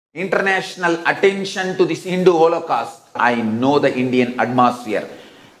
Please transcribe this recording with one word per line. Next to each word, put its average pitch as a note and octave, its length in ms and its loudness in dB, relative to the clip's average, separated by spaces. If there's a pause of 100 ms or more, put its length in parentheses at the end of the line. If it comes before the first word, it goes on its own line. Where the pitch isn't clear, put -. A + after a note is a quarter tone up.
(140)
international F#3 920 -2
attention F#3+ 680 0
to F#3 80 4
this D#3+ 200 -4
Hindu F3+ 280 2
Holocaust. D#3+ 680 0 (120)
I A#2+ 280 2
know A#2+ 360 2
the C#3 180 0
Indian B2 420 0
atmosphere. A#2+ 680 0 (520)